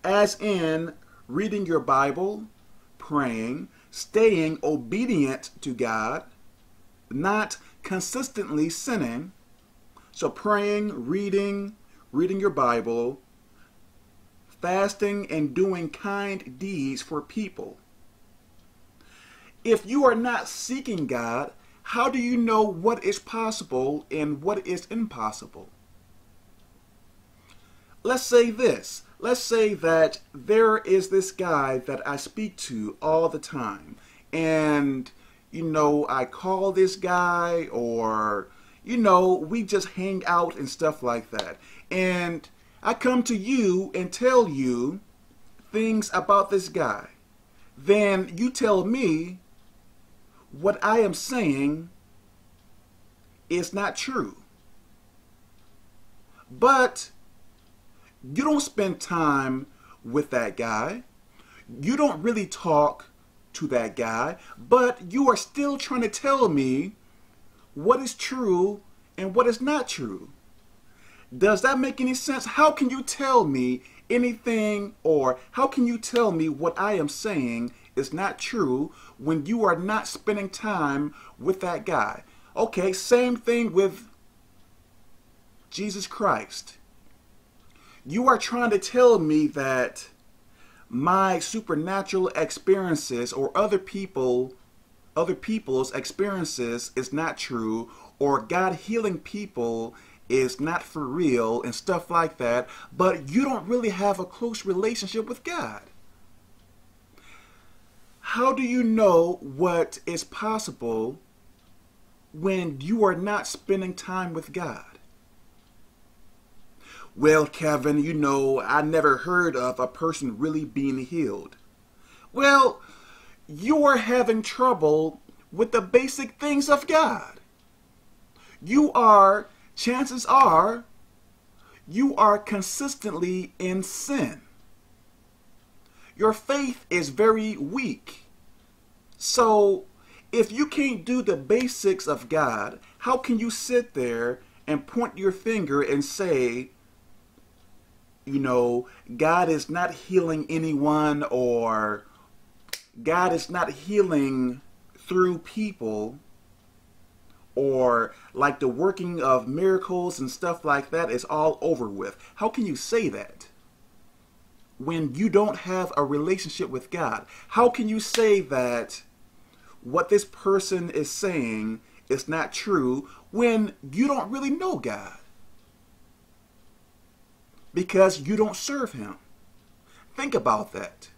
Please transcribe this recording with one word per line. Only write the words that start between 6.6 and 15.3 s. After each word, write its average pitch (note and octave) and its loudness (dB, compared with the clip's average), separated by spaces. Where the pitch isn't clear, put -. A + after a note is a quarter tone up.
not G3 -2
consistently F#3 0
sinning. E3 -4
So D#3 -2
praying, G#3 -2
reading, G3+ -2
reading F#3 0
your G3 2
Bible, A#2+ 0
fasting, G3+ 0